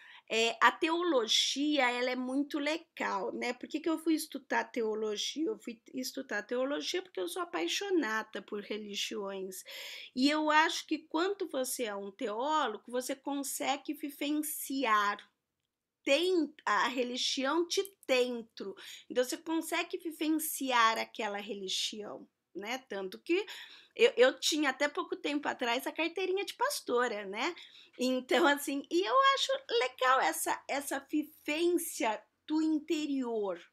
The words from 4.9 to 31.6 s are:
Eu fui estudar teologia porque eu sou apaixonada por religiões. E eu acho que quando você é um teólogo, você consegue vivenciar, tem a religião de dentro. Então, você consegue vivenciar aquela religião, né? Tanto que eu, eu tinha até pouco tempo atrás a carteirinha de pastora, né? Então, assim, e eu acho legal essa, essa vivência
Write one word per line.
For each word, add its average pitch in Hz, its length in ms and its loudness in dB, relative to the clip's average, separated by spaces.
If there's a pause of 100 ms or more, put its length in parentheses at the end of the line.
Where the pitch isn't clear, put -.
Eu 427 140 -4
fui 233 200 -12 (140)
estudar 254 480 -6
teologia 277 600 -2
porque - 180 -10
eu 359 80 -2
sou 349 160 -6
apaixonada 330 960 -2
por 208 200 -8
religiões. 202 1040 -6 (520)
E 254 120 4
eu 311 220 4
acho 311 380 4
que 311 100 -2
quando 349 500 -2
você 262 360 -4
é 208 120 -4
um 202 160 -8
teólogo, 247 760 -2
você 254 280 -4
consegue 285 800 -4
vivenciar, 277 1200 0 (840)
tem 320 480 4 (140)
a 208 220 4
religião 254 800 0
de 381 160 0 (240)
dentro. 247 680 0 (320)
Então, 240 160 2
você 277 140 -2
consegue 330 600 -4
vivenciar 277 1000 2
aquela 214 400 -4
religião, 202 920 -6 (280)
né? 240 240 -4 (100)
Tanto 196 300 -6
que 370 260 0 (500)
eu, 226 220 6
eu 254 220 6
tinha 294 320 0
até 285 160 0
pouco 359 280 -4
tempo 294 320 -4
atrás 233 380 -2
a 311 60 -4
carteirinha 370 540 -2
de - 100 -10
pastora, 240 680 0
né? 240 300 -4 (420)
Então, 254 480 2
assim, 285 460 2
e 370 160 2
eu 466 80 2 (200)
acho 523 160 0 (200)
legal 349 480 4
essa, - 480 0
essa 285 320 -2 (100)
vivência 302 1120 0 (240)